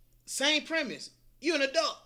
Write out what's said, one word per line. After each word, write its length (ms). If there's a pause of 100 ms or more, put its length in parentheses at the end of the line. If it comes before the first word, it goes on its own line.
(260)
Same 380
premise. 480 (280)
You're 180
an 40
adult. 440